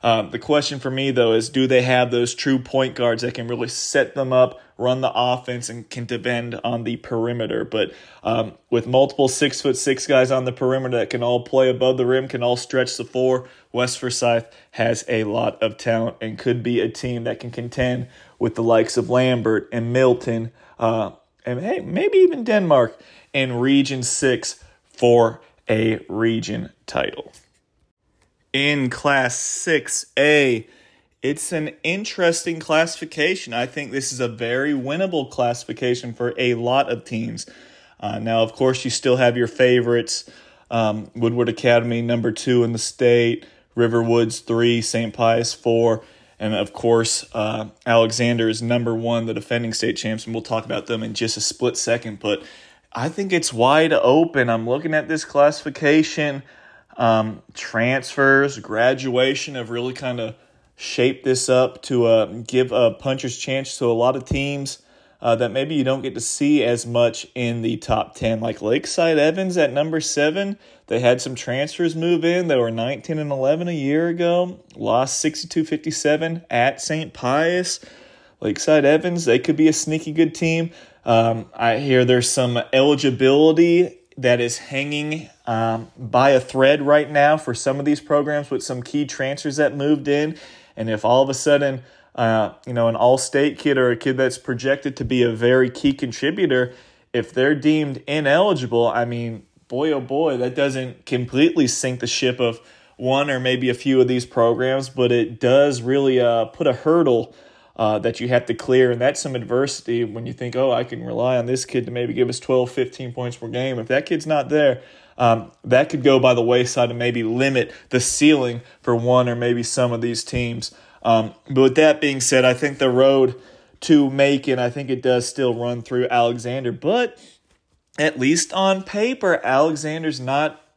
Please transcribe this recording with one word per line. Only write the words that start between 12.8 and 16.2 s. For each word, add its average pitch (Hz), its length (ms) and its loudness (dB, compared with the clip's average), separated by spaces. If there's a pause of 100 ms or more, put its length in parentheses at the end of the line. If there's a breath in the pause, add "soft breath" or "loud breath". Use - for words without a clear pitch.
the 110 100 -10
floor, 127 440 -2 (220 loud breath)
West 123 260 -2
Forsyth 120 480 -2 (260 soft breath)
has 117 360 -2
a 113 160 -2
lot 113 400 -4
of 113 140 -4
talent 113 440 -2